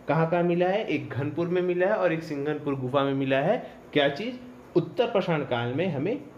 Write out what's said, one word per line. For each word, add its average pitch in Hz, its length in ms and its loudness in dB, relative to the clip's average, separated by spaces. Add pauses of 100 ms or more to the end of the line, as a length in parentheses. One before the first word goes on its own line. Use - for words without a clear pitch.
कहाँ 160 220 2
कहाँ 175 120 2
मिला 175 260 2
है? 202 180 0
एक 139 220 -2
घनपुर 147 400 -2
में 180 140 0
मिला 180 240 2
है 196 100 2
और 180 160 2
एक 160 100 -2
सिंघनपुर 143 520 -4
गुफा 131 300 0
में 139 100 0
मिला 135 240 2
है। 196 320 0 (220)
क्या 143 160 4
चीज़? 220 280 -4 (400)
उत्तर 185 300 2
पाषाण 180 380 0
काल 120 300 -2
में 170 140 0
हमें 170 320 -2 (180)